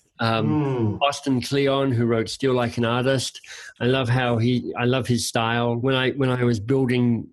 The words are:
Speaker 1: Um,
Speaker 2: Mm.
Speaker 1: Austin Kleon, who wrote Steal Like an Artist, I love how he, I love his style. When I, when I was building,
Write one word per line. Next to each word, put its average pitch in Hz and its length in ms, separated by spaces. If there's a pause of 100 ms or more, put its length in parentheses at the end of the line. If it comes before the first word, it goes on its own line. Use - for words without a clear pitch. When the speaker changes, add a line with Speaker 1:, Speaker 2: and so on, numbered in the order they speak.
(200)
Speaker 1:
Um, 113 280
Speaker 2:
Mm. 127 540
Speaker 1:
Austin 139 400
Kleon, 139 500
who 120 140
wrote 113 240
Steal 135 240
Like 123 240
an 120 80
Artist, 123 560 (400)
I 117 40
love 131 220
how 120 300
he, 120 400
I 120 80
love 123 220
his 117 200
style. 117 480
When 131 180
I, 131 180
when 135 180
I 123 160
was 120 140
building, 123 720